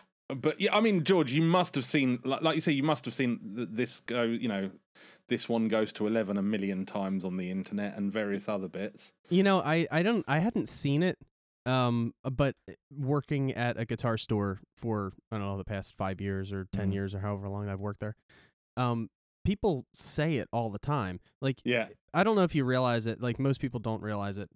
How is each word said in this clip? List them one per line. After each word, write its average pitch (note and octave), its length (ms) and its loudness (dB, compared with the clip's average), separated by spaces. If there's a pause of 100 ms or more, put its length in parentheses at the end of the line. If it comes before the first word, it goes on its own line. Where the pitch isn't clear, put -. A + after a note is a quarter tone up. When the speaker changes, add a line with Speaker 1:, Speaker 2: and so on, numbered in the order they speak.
(360)
Speaker 1:
but D3+ 260 -2
yeah, F#3+ 160 2
I - 20 4
mean, G#3 240 4
George, D3+ 300 4
you D3+ 80 4
must E3+ 340 4
have C3 100 0
seen, C3 380 2
like, C3 200 -2
like D#3+ 120 4
you D#3 60 0
say, D#3+ 100 2
you C#3 120 2
must D3+ 220 2
have A#2 100 -6
seen A#2+ 240 0 (160)
th-, A2+ 160 -4
this A#2+ 300 -2
go, A#2+ 220 -2
you A#2 240 0
know, G2 220 -2 (580)
this - 220 0
one A2+ 180 2
goes A2 260 2
to A2 140 -4
eleven G#2+ 300 0
a G2 60 0
million G2 420 -2
times F#2+ 400 -4
on F#2 100 -4
the F#2 140 -4
internet G2 480 -6
and G2 140 -2
various G2+ 360 -4
other G2 200 -2
bits. - 440 -10 (180)
Speaker 2:
You F#3 120 4
know, G3 200 6
I, D#3+ 300 0
I D#3+ 120 2
don't, G#3+ 240 2
I C#3+ 120 2
hadn't F3+ 300 0
seen C#3+ 340 2
it, F#3 140 0 (480)
um, B2 480 2 (100)
but C3 320 0 (400)
working C#3 580 0
at A#2+ 260 -2
a A#2 60 -2
guitar A2+ 320 -2
store G2+ 420 -2 (160)
for, G#2 380 -4 (180)
I A2 60 -4
don't G2+ 80 -4
know, G2 120 -4
the F#2+ 60 -6
past G2 340 -8
five F#2+ 240 -4
years G2 300 -4
or F#2+ 220 -6
ten G#2 120 -2
Speaker 3:
Mm-hmm. G2 80 2
Speaker 2:
years G2 220 -2
or F#2+ 40 -6
however G2+ 300 -4
long G2+ 200 -4
I've F#2+ 100 -4
worked G2+ 220 -6
there, G#2+ 140 -6 (640)
um, A#2+ 320 0 (360)
people F#3 480 2
say D#3 420 0
it A2 160 -2
all A2+ 180 0
the G2+ 100 -6
time. G#2 400 -2 (220)
Like, C3+ 220 0
Speaker 1:
Yeah. A#2 240 2 (260)
Speaker 2:
I E3+ 100 4
don't A3 120 4
know F#3+ 80 6
if E3 120 2
you C#3 100 4
realize B2 400 2
it, A2+ 160 -4
like, A#2+ 180 0
most C3+ 220 2
people B2 180 -2
don't A2 220 -2
realize G2+ 380 -4
it, G2 160 -10